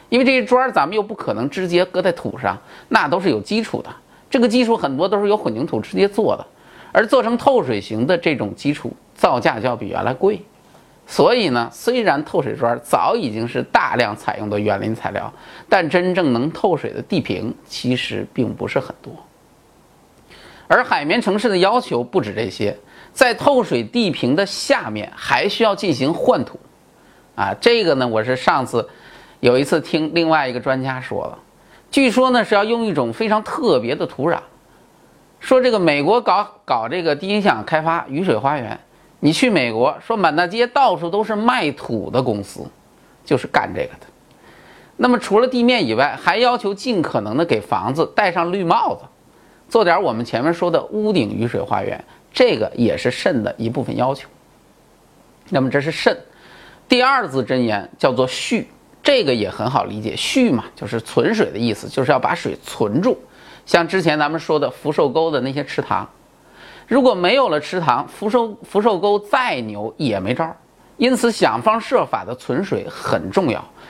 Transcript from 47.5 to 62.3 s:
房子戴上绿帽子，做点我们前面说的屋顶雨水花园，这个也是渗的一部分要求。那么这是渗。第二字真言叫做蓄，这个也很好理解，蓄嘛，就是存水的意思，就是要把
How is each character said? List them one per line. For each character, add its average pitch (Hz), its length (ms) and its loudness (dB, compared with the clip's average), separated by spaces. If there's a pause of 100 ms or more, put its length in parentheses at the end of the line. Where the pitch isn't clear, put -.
房 104 340 -2
子 156 220 0
戴 196 160 4
上 175 180 -2
绿 190 140 -2
帽 208 300 2
子， - 80 -12 (640)
做 226 160 4
点 175 180 4
我 143 100 0
们 113 120 -4
前 117 180 -4
面 165 100 2
说 175 180 -2
的 160 140 2
屋 214 280 -2
顶 120 180 0
雨 104 160 -2
水 117 140 -4
花 101 220 -2
园， 98 200 -8 (300)
这 233 240 4
个 107 180 -2
也 117 220 2
是 123 140 -2
渗 139 320 0
的 101 160 -4
一 117 100 -4
部 123 160 -4
分 120 120 -6
要 127 180 0
求。 - 140 -14 (1200)
那 131 100 2
么 131 80 0
这 139 120 0
是 151 100 -2
渗。 - 260 0 (720)
第 247 140 4
二 254 240 2
字 135 160 -2
真 127 220 0
言 104 240 -2 (100)
叫 135 140 2
做 127 140 2
蓄， - 420 -4 (340)
这 262 220 4
个 131 100 2
也 101 160 -2
很 107 180 -4
好 127 160 0
理 101 160 -8
解， 107 160 -6
蓄 247 340 2
嘛， 117 140 0 (120)
就 - 100 -10
是 113 140 -4
存 143 340 0
水 214 160 0
的 101 80 -8
意 117 160 0
思， - 140 -10
就 135 160 -2
是 147 80 4
要 131 60 4
把 120 160 0